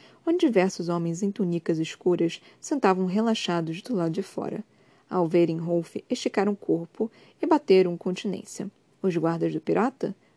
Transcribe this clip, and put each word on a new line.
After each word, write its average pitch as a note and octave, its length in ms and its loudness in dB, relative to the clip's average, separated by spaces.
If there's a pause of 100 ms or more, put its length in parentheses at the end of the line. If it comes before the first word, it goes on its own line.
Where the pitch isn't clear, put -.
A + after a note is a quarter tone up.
(260)
onde E4 120 0
diversos F#3+ 500 2
homens E3+ 340 -2
em G3+ 80 0
túnicas E3+ 480 -2
escuras E3 640 -2 (180)
sentavam F#3+ 460 0
relaxados F3+ 800 -2
do B3+ 120 -6
lado E3+ 160 0
de E3 120 -4
fora. - 420 -8 (460)
Ao F3+ 180 0
verem E3 300 2
Rolf, E3+ 380 -4 (120)
esticaram G#3 440 -2
o G3+ 40 -4
corpo E3 540 -4 (320)
e - 40 -2
bateram F#3+ 520 4
continência. - 720 -6 (320)
Os F#3 160 0
guardas E3 340 0
do D#3 80 -4
pirata? G3 560 -2 (200)